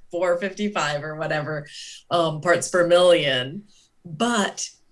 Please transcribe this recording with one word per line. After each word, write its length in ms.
four 280
fifty-five 640
or 140
whatever, 500
um, 300
parts 280
per 180
million. 760
But 640